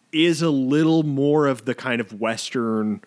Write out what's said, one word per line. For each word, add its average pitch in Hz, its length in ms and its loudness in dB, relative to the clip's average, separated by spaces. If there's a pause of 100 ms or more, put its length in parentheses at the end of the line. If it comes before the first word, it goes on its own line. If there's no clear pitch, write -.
(120)
is 160 300 2
a 165 80 2
little 151 540 2
more 147 420 2
of 123 180 -2
the 127 100 -2
kind 120 260 -4
of 110 200 -8
Western 110 880 -2